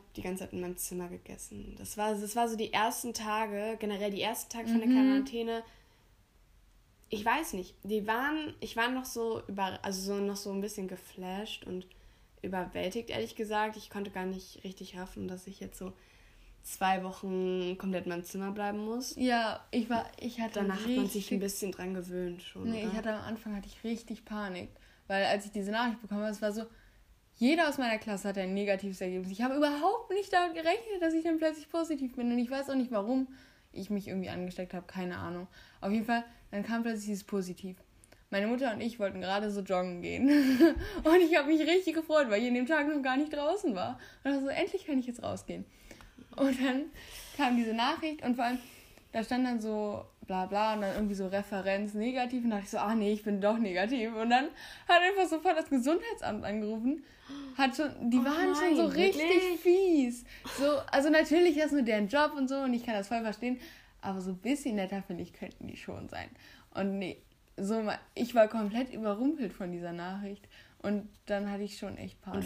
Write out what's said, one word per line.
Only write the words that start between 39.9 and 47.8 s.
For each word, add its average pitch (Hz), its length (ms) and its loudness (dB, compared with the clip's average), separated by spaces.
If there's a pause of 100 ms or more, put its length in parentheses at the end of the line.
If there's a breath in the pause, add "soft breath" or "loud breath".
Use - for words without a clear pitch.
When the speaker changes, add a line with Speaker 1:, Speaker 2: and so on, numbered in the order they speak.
Speaker 2:
gehen 175 260 2
<laughs> 285 760 6
und 320 160 8
ich 330 160 6
habe 285 140 4
mich 311 160 6
richtig 339 280 4
gefreut, 311 340 4
weil 208 140 4
ich 247 60 2
in 240 60 2
dem 247 120 2
Tag 294 220 2
noch 302 140 0
gar 262 140 2
nicht 302 160 0
draußen 302 420 0
war. 202 240 -4 (260 loud breath)
Und 269 80 0
dachte 269 120 0
so, 269 60 -2
endlich 381 340 -2
kann 277 140 0
ich 247 80 -2
jetzt 240 160 -8
rausgehen. 190 420 -6 (720 loud breath)
Und 269 280 2
dann 269 200 2 (520 loud breath)
kam 247 200 4
diese 226 180 2
Nachricht 302 480 0